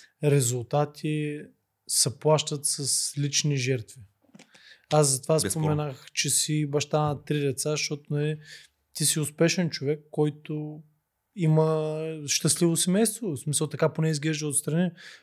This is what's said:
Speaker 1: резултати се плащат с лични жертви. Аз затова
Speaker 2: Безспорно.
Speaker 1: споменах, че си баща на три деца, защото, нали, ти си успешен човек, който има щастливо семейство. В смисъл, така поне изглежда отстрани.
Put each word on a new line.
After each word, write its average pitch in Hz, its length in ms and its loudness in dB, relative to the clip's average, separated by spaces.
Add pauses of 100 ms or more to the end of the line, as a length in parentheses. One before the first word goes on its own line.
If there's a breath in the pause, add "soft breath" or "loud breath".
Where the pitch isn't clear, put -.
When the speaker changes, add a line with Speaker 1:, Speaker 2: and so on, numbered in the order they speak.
(240 loud breath)
Speaker 1:
резултати 147 1200 0 (460)
се - 300 0
плащат 151 480 2
с - 520 -2
лични 143 380 0
жертви. 127 440 -4 (920 loud breath)
Аз 151 160 6
затова 135 260 0
Speaker 2:
Безспорно. 151 160 0
Speaker 1:
споменах, 151 640 -2
че - 180 -2
си 151 360 0
баща 147 360 0
на 147 220 -2
три 147 160 -2
деца, 143 300 -2
защото, 147 400 -4
нали, 151 280 -2 (540 loud breath)
ти - 120 -4
си 147 160 2
успешен 165 500 0
човек, 147 300 -4 (100)
който 151 720 -4 (540)
има 156 640 2 (260)
щастливо 165 500 2
семейство. 208 520 2
В 151 80 -2
смисъл, 147 300 -2
така 147 260 0
поне 160 180 0
изглежда 151 360 -2
отстрани. 160 440 0 (320 loud breath)